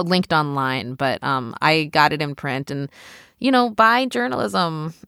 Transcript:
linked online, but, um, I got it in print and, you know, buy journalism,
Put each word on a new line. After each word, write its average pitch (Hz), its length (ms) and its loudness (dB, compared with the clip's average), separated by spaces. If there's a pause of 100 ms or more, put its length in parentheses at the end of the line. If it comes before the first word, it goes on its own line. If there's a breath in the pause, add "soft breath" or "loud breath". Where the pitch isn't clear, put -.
linked 180 320 2
online, 131 640 0
but, 131 280 -2
um, 131 380 -4
I 156 240 2
got 151 300 4
it 151 80 -4
in 143 140 -4
print 139 340 -4
and, 139 180 -4 (500 loud breath)
you 254 120 0
know, 247 180 4
buy 226 380 4
journalism, 196 880 -2 (140)